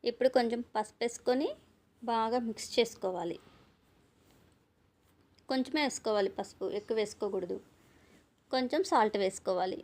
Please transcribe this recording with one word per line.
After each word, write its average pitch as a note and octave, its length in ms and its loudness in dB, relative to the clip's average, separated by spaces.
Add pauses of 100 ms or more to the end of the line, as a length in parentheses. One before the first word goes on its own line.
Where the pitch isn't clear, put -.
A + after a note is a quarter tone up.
ఇప్పుడు A#3+ 260 2
కొంచెం A#3 380 2
పసుపు - 340 -4
వేసుకొని B3+ 460 0 (560)
బాగా A3+ 360 0
మిక్స్ A3+ 320 -6
చేసుకోవాలి. F3+ 680 0 (2000)
కొంచెమే C4 340 0
వేసుకోవాలి G#3+ 460 2
పసుపు, G3 420 -8
ఎక్కువ G#3 260 -4
వేసుకోకూడదు. G3 600 -2 (960)
కొంచెం C4 320 0
సాల్ట్ A3 340 4
వేసుకోవాలి. F#3+ 680 0